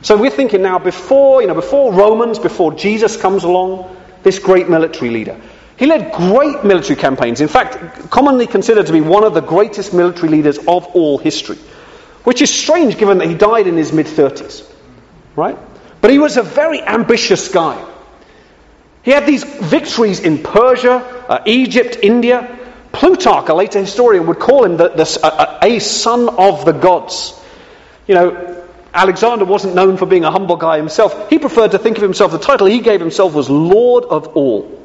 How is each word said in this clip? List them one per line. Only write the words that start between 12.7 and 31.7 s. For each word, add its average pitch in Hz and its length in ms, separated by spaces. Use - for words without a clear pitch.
given 196 220
that 165 80
he 165 80
died 208 320
in 170 100
his 151 160
mid-thirties. - 760
Right? 165 240
But 214 80
he 277 80
was 294 200
a 240 40
very 285 400
ambitious 226 680
guy. 151 380
He 240 100
had 285 140
these 269 200
victories 214 760
in 160 240
Persia, 247 840
uh, 123 160
Egypt, 240 580
India. 240 540
Plutarch, 240 560
a 160 60
later 196 260
historian, 196 480
would 165 120
call 254 260
him 175 100
the, 170 140
the, 156 340
a, - 440
a, 233 100
a - 20
son 240 480
of 185 380
the 160 80
gods. 156 680
You 190 80
know, - 480
Alexander 190 520
wasn't 190 280
known 190 220
for 180 100
being 170 200
a 156 60
humble 180 260
guy 160 200
himself. 160 520
He 311 100
preferred 226 320